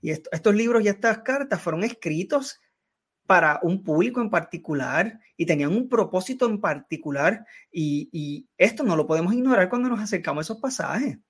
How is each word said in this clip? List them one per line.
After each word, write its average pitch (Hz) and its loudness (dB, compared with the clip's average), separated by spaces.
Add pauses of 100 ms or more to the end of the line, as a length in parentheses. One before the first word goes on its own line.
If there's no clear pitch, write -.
y 156 -4
est-, 151 -6
estos 202 2
libros 226 2
y - 4
estas 214 2
cartas 262 -2
fueron 165 -2
escritos 233 -4 (680)
para 160 6
un 185 0
público 226 0
en 208 -2
particular 160 -2 (180)
y 170 0
tenían 147 2
un 247 0
propósito 233 0
en 208 -2
particular, 156 -2 (260)
y, 147 -2
y 147 -8 (100)
esto 226 4
no 202 2
lo 156 2
podemos 165 0
ignorar 247 2
cuando 247 -2
nos 240 -2
acercamos 165 -4
a 160 -6
esos 220 -8
pasajes 233 -4 (100)